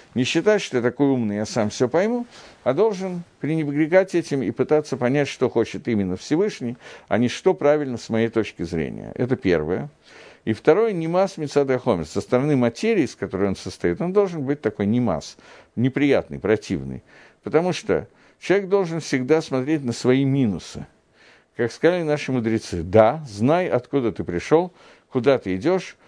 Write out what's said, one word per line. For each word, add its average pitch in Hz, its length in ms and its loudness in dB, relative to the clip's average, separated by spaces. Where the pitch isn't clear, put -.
Не 123 120 0
считать, 190 360 2
что - 160 -2
я 117 60 0
такой 131 240 2
умный, 117 300 0
я 107 100 -4
сам 107 240 -2
все 127 180 0
пойму, 233 380 0
а 123 120 0
должен 185 480 -2
пренебрегать 156 760 0
этим 147 300 -2
и 101 80 -2
пытаться 151 440 0
понять, 127 320 0
что 123 220 -2
хочет - 380 -2
именно 98 300 0
Всевышний, 156 600 -4
а - 100 0
не 120 120 2
что - 260 0
правильно 143 420 0
с - 120 -12
моей 113 180 0
точки 110 340 -4
зрения. 71 540 -6
Это 123 200 -2
первое. 90 540 0
И 107 100 0
второе, 208 400 2
нимас 175 440 -2
мицад 143 300 0
хомер. 90 240 0
Со 98 160 -6
стороны 139 340 0
материи, 135 500 2
из - 100 -8
которой 98 320 -2
он 92 80 -2
состоит, - 460 -4
он 175 120 -4
должен 185 300 0
быть 143 180 -4
такой 107 240 -2
нимас, 104 520 0
неприятный, 127 640 0
противный. 71 640 -2
Потому 160 320 0
что - 340 -2
человек 190 300 0
должен 175 300 0
всегда 143 420 0
смотреть 139 420 -2
на 120 100 -2
свои 131 320 2
минусы. 127 600 -2
Как 117 140 -2
сказали 175 320 0
наши 147 300 -2
мудрецы, 110 500 -2
«Да, 110 460 4
знай, 135 400 0
откуда 123 420 0
ты 87 140 -6
пришел, 151 480 0
куда 131 280 2
ты 95 180 -4
идешь, 165 400 -2